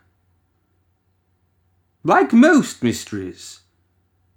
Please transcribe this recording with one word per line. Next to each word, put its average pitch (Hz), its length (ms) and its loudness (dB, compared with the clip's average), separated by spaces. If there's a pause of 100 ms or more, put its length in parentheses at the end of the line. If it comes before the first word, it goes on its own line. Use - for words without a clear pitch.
(2000)
Like 262 300 0
most 269 500 2
mysteries, - 800 -8 (760)